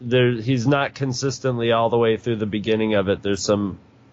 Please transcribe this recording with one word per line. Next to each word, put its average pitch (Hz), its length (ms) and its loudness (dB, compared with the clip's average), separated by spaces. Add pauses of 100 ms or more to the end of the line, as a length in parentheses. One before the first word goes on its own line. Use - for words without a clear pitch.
there. 123 300 2
He's 117 340 -2
not 139 300 0
consistently 127 760 -2
all 113 160 2
the 117 80 2
way 113 200 4
through 117 200 -4
the 107 100 -2
beginning 110 480 0
of 98 140 2
it. 98 120 0
There's 101 220 -2
some 101 340 0 (360)